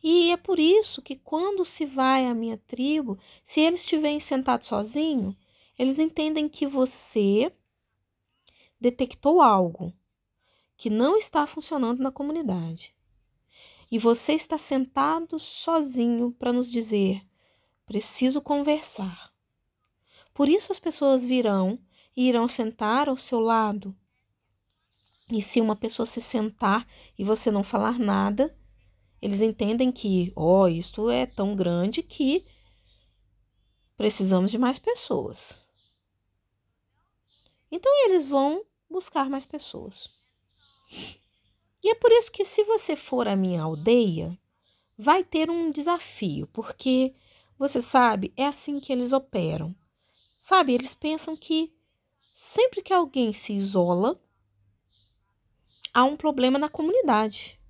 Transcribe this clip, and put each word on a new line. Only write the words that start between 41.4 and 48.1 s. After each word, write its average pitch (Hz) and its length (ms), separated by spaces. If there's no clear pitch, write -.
E 392 60
é 453 60
por 466 160
isso 453 200
que, - 120
se 427 200
você 415 320
for 247 320
à 202 80
minha 185 260
aldeia, 165 760
vai 302 260
ter 320 260
um 339 220
desafio, 277 760
porque, 254 680
você 269 220
sabe, 233 560